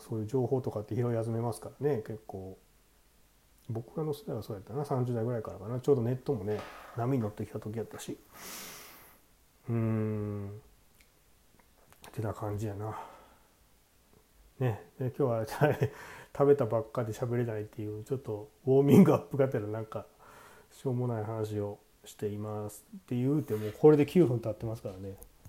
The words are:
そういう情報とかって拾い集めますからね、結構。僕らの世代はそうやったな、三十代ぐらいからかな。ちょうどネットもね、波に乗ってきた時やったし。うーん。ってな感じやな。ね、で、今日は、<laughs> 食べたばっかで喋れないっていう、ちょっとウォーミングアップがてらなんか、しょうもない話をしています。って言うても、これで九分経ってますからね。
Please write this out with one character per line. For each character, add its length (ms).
そ 80
う 40
い 40
う 20
情 200
報 140
と 100
か 100
っ 40
て 100
拾 80
い 220
集 60
め 100
ま 120
す 80
か 100
ら 80
ね、 180
結 200
構。 300
僕 300
ら 60
の 100
世 120
代 100
は 80
そ 80
う 40
や 40
っ 20
た 120
な、 100
三 200
十 80
代 120
ぐ 80
ら 60
い 40
か 80
ら 80
か 80
な。 140
ち 80
ょ 60
う 20
ど 60
ネ 100
ッ 40
ト 180
も 100
ね、 160
波 200
に 60
乗 60
っ 40
て 120
き 60
た 80
時 180
や 60
っ 40
た 120
し。 180
う 40
ー 20
ん。 760
っ 40
て 100
な 100
感 240
じ 100
や 80
な。 220
ね、 240
で、 60
今 100
日 60
は、 240
<laughs> 880
食 100
べ 80
た 120
ば 140
っ 100
か 140
で 80
喋 240
れ 80
な 140
い 40
っ 20
て 180
い 180
う、 40
ち 100
ょ 40
っ 20
と 300
ウ 40
ォ 100
ー 40
ミ 140
ン 60
グ 100
ア 20
ッ 60
プ 140
が 120
て 100
ら 80
な 140
ん 60
か、 200
し 160
ょ 40
う 40
も 140
な 100
い 60
話 340
を 200
し 80
て 140
い 100
ま 320
す。 140
っ 100
て 100
言 200
う 60
て 120
も、 180
こ 180
れ 60
で 100
九 200
分 140
経 100
っ 40
て 100
ま 120
す 60
か 80
ら 60
ね。 200